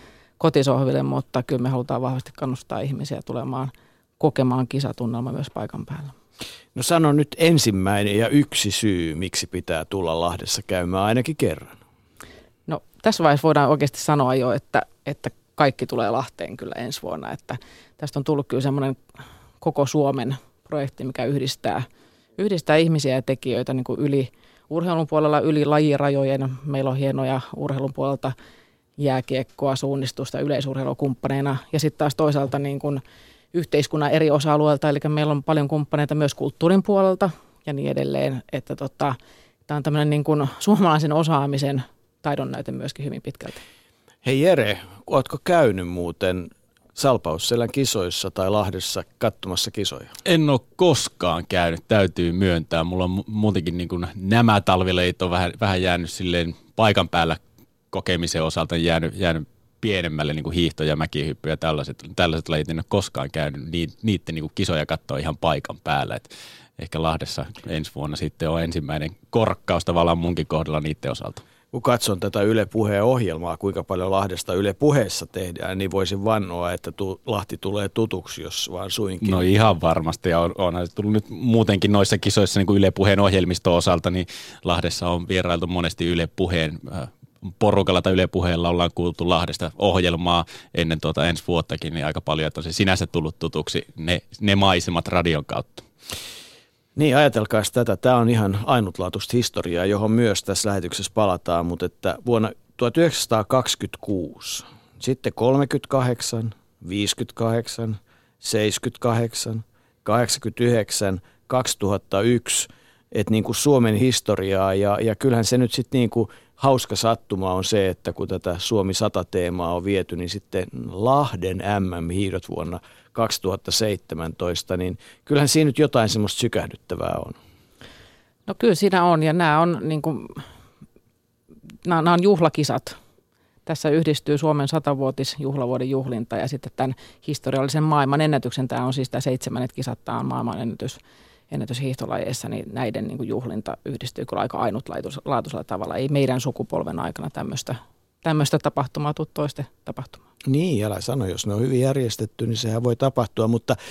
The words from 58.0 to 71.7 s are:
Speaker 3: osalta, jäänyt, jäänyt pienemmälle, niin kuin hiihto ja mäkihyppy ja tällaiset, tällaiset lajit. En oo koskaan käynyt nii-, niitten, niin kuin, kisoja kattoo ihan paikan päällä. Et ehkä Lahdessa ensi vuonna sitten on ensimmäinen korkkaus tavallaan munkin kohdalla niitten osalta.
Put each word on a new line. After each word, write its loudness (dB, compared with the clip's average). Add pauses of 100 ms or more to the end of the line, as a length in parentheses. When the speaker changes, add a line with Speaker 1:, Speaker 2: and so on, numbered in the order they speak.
Speaker 3:
osalta, -2
jäänyt, 0
jäänyt -2 (320)
pienemmälle, -2
niin -6
kuin -8
hiihto 0
ja 0
mäkihyppy -4
ja -2
tällaiset, -4 (120)
tällaiset 0
lajit. -2
En -4
oo -8
koskaan -2
käynyt -6
nii-, -4
niitten, -2
niin -6
kuin, -8
kisoja -2
kattoo -4
ihan -4
paikan -2
päällä. -2
Et -14 (500)
ehkä -6
Lahdessa -4 (200)
ensi -6
vuonna -6
sitten -4
on 0
ensimmäinen -4 (200)
korkkaus 0
tavallaan 4
munkin -2
kohdalla -2
niitten -4
osalta. -10 (280)